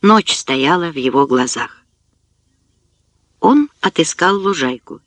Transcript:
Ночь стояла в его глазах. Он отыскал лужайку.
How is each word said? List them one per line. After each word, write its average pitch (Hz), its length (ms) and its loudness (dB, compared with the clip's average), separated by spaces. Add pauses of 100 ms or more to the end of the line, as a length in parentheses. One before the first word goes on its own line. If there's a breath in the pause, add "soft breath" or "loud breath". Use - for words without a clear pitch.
Ночь 208 320 4
стояла 156 580 -2
в 147 60 -10
его 131 300 2
глазах. 127 560 -4 (1600)
Он 294 300 2 (120)
отыскал 185 560 0
лужайку. 147 680 -6